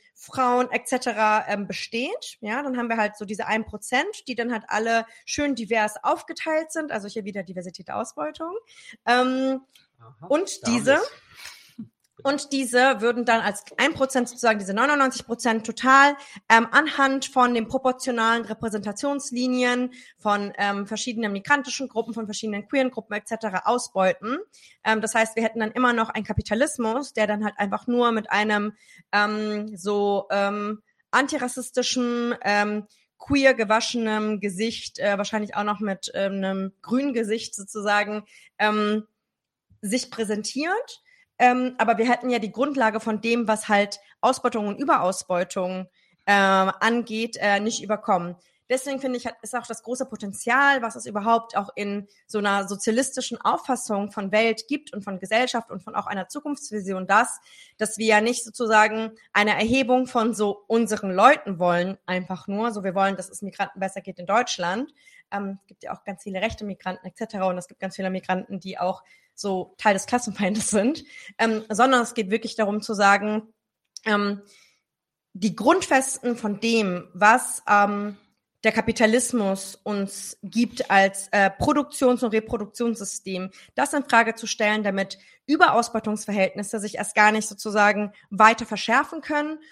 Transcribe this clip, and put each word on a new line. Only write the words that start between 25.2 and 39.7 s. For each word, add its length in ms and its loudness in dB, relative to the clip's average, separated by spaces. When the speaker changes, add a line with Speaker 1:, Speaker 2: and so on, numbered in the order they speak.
Speaker 1:
wir 60 0
hätten 180 -2
dann 120 -2
immer 200 2
noch 160 0
einen 160 -6
Kapitalismus, 880 -2
der 140 0
dann 180 -2
halt 140 -4
einfach 280 -4
nur 260 4
mit 180 -4
einem, 440 0
ähm, 640 -2
so, 540 0
ähm, 520 -2
antirassistischen, 1300 -2
ähm, 440 0
queer 340 4
gewaschenem 880 0
Gesicht, 580 -6
äh, 200 0
wahrscheinlich 380 -4
auch 80 -2
noch 160 -2
mit, 340 -6
ähm, 200 -2
einem 460 -4
grünen 320 -2
Gesicht 420 -4
sozusagen, 720 -2
ähm, 480 2